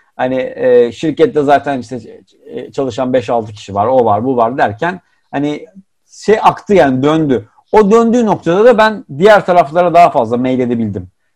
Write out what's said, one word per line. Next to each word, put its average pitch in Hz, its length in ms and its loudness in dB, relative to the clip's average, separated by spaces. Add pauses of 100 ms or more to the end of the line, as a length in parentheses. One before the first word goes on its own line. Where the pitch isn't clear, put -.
(160)
hani, 127 400 -4
e, 123 360 2
şirkette 147 520 -2
zaten 143 360 0
işte, 120 200 -12 (460)
e, - 260 -14
çalışan 131 420 -4
beş 123 160 -2
altı 113 240 -4
kişi 101 220 -16
var, 101 120 0
o 127 180 2
var, 107 200 0
bu 131 120 -2
var 117 200 -2
derken 147 440 -4 (300)
hani 147 340 -6 (460)
şey - 300 0
aktı 208 320 0
yani 139 300 2
döndü. 147 460 0 (220)
O 202 200 4
döndüğü 233 340 2
noktada 180 400 0
da 240 120 6
ben 214 280 0 (120)
diğer 196 280 4
taraflara 175 480 0
daha 170 160 6
fazla 120 280 -2
meyledebildim. 120 720 -4 (280)